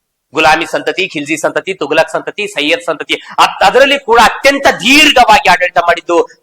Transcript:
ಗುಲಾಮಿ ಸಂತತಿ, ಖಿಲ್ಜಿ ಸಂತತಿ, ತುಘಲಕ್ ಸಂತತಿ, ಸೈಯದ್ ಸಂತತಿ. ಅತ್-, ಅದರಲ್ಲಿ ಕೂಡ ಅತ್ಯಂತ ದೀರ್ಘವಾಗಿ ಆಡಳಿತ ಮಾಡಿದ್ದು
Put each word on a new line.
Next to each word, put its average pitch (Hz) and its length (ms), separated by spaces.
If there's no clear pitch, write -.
ಗುಲಾಮಿ 156 320
ಸಂತತಿ, 156 420
ಖಿಲ್ಜಿ 147 300
ಸಂತತಿ, 151 360
ತುಘಲಕ್ 156 360
ಸಂತತಿ, 170 380
ಸೈಯದ್ 165 340
ಸಂತತಿ. 156 320
ಅತ್-, - 520
ಅದರಲ್ಲಿ 269 340
ಕೂಡ 233 240
ಅತ್ಯಂತ - 440
ದೀರ್ಘವಾಗಿ 220 840
ಆಡಳಿತ 180 280
ಮಾಡಿದ್ದು 170 500